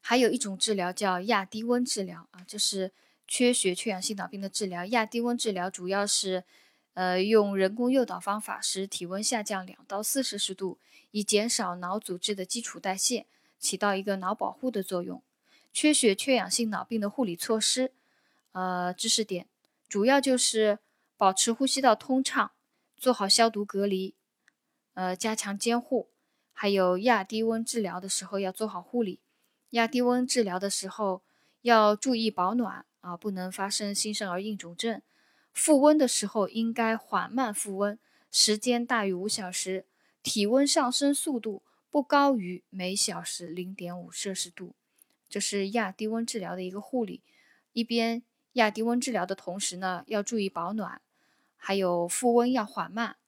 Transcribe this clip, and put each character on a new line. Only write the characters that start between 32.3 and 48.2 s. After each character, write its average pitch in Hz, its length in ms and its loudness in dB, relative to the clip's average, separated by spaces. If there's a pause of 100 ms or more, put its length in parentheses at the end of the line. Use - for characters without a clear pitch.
保 185 240 0
暖 233 320 -4 (140)
啊， 175 140 -10
不 208 140 -6
能 185 220 -6
发 196 180 -4
生 202 240 -4
新 214 180 -2
生 208 180 -4
儿 180 120 -2
硬 214 160 -6
肿 170 180 -14
症。 226 260 -4 (520)
复 285 280 6
温 302 160 8
的 269 100 6
时 - 180 0
候 196 220 0
应 226 260 -2
该 226 240 0
缓 202 340 -4
慢 233 220 -2
复 202 240 -6
温， 202 220 -2 (320)
时 214 260 2
间 240 260 0
大 233 220 0
于 190 80 0
五 180 140 -4
小 196 240 -6
时， 190 340 -4 (380)
体 208 240 0
温 262 180 4
上 277 260 2
升 285 220 2
速 277 260 -2
度 208 220 -8 (300)
不 294 100 2
高 285 340 4
于 180 360 -6
每 185 240 -4
小 175 280 -2
时 170 240 -10
零 180 280 -10
点 175 240 -10
五 170 120 -16
摄 190 220 -8
氏 180 160 -6
度。 - 240 -16 (560)
这 202 100 -6
是 196 300 -2
亚 208 220 -2
低 214 160 -8
温 226 180 -2
治 233 140 -6
疗 175 160 -6
的 185 80 -8
一 185 80 -8
个 202 100 -10
护 233 240 -2
理。 180 160 -12 (520)
一 233 100 -2
边 233 400 0 (300)